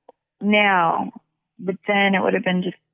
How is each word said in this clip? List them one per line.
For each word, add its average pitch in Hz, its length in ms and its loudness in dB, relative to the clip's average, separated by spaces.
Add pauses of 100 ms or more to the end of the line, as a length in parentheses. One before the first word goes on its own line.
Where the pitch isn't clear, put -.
(420)
now, 196 680 2 (460)
but 185 180 -6 (120)
then 202 280 2
it 185 60 0
would - 120 0
have 190 100 -2
been 180 200 0
just, 180 120 -6 (180)